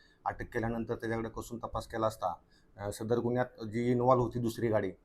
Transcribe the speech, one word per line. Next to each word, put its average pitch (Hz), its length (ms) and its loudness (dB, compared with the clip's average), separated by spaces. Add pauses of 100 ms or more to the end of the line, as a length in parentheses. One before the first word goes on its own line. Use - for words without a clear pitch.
(240)
अटक 104 180 -6
केल्यानंतर 117 520 -2
त्याच्याकडे 113 340 -2
कसून 113 300 -10
तपास 113 280 -8
केला 113 200 0
असता, 95 280 -2 (420)
अ, 101 160 -4
सदर 117 260 0
गुन्ह्यात 123 460 -2
जी 117 260 0
इन्व्हॉल्व 123 320 6
होती 117 160 0
दुसरी 117 300 0
गाडी, 101 220 2 (140)